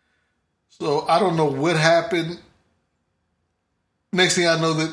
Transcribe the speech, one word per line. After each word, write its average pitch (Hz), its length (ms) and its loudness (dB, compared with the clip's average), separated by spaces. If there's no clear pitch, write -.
So 156 400 -4
I 160 100 2
don't 180 180 0
know 160 100 2
what 143 300 -2
happened. 165 640 0
Next 180 240 2
thing 175 100 2
I 165 140 2
know, 160 140 0
the, 156 180 -2